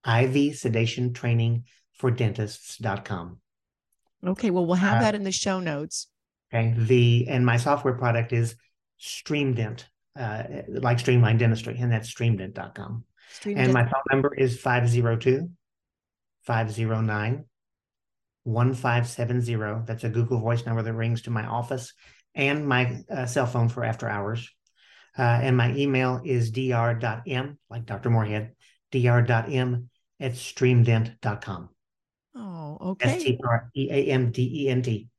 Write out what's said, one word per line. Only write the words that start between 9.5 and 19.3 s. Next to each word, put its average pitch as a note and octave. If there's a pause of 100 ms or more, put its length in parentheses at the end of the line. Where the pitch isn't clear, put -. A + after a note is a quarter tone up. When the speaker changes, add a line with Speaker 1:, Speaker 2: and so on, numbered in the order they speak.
Speaker 1:
uh, A2+ (260)
like B2
Streamline A#2
Dentistry, A#2
and A#2+
that's A2
streamdent G2
dot F#2
com. A2+ (380)
Speaker 2:
StreamDent. G3+
Speaker 1:
And B2+
my A#2+
phone C3
number C3+
is B2
five B2
zero A#2
two, C3+ (920)
five A2+
zero A2+
nine, A2 (1000)
one A#2+
five A#2+
seven B2